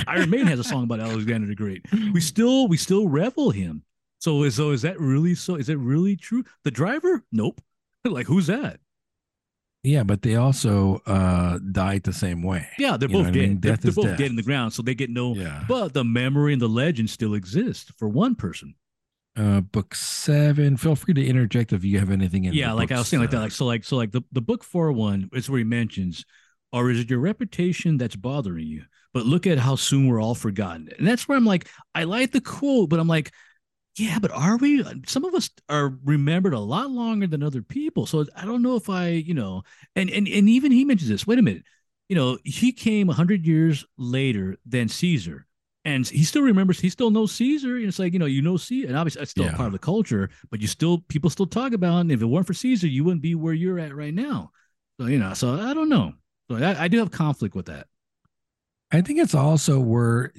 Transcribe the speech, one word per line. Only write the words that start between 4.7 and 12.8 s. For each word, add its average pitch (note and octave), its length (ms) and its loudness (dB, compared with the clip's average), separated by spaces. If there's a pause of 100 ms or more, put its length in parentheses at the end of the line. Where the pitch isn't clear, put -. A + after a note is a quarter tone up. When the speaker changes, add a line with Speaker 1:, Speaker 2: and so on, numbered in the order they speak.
Speaker 1:
is B2 100 0
that F3 180 -4
really D#3 360 2
so? F3+ 200 -4
Is C#3 140 -4
it D#3 80 -2
really D#3 380 0
true? A#3 280 -4 (200)
The C#3+ 80 -2
driver? C4 600 0
Nope. A2 340 -2
<laughs> - 400 -14
Like, C#3 220 -4
who's E3 200 2
that? A#3+ 320 -4 (1040)
Speaker 2:
Yeah, C#3 200 2
but G2 200 0
they A2+ 120 2
also, G#2 720 4
uh, F2+ 540 2 (120)
died F#2+ 320 0
the F#2+ 100 -2
same F2 280 -4
way. F2+ 260 -4 (100)
Speaker 1:
Yeah, C4+ 200 0